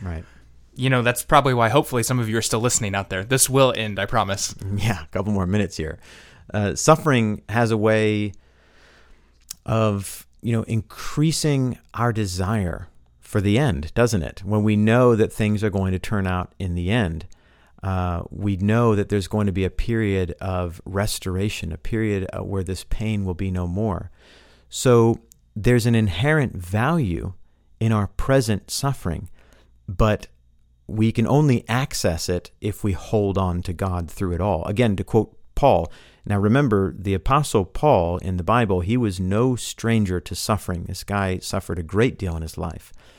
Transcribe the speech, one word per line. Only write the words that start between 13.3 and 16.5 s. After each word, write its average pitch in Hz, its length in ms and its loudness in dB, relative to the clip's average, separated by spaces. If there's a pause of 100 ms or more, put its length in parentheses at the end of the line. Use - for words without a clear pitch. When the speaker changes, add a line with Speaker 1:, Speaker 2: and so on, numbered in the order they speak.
Speaker 1:
the 101 160 4
end, 85 340 0
doesn't 120 300 2
it? 62 240 -10
When 104 160 0
we 107 140 2
know 117 380 6
that 107 160 2
things 104 320 0
are 107 60 0
going 95 240 -2
to 92 60 -2
turn 98 280 -2
out 90 320 -4